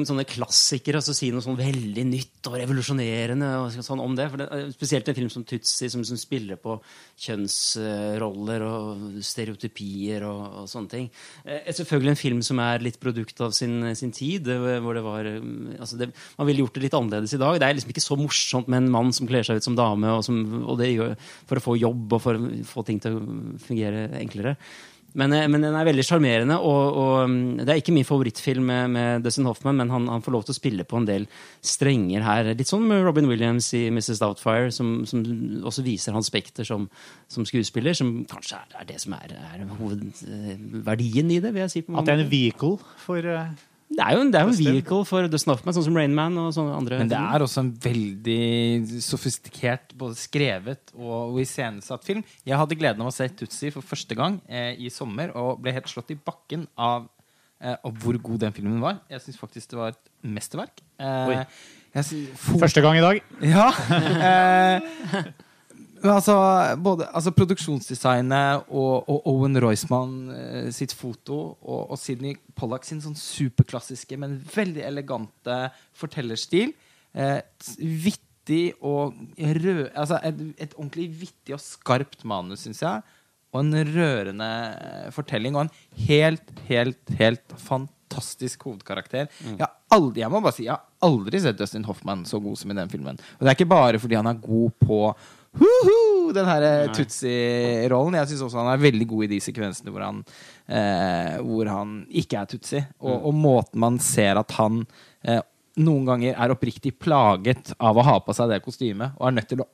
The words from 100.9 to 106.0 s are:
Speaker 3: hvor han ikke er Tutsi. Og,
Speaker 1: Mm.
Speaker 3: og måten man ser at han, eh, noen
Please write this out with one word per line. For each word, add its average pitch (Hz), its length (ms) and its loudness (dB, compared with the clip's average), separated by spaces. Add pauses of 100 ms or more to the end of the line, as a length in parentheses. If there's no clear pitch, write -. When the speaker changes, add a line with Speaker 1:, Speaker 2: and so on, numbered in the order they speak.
Speaker 3:
hvor 113 240 -2
han 101 220 -4 (180)
ikke - 320 -2
er 98 80 -8
Tutsi. 139 320 -6 (220)
Og, 135 160 -2
Speaker 1:
Mm. 147 100 -6
Speaker 3:
og 147 80 2
måten 135 480 4
man 123 160 2
ser 101 400 4
at - 160 -6
han, 110 220 4 (460)
eh, 117 180 2 (340)
noen 156 280 4